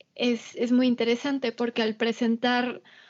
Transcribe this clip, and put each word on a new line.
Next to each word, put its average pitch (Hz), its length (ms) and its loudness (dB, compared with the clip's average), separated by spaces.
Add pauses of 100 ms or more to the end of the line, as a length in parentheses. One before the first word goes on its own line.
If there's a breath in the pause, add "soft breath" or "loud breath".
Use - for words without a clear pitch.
(160)
es, 240 400 -4
es 240 160 -2
muy 254 160 4
interesante, 240 640 0
porque 233 300 -2
al 220 140 0
presentar 233 840 0 (280 loud breath)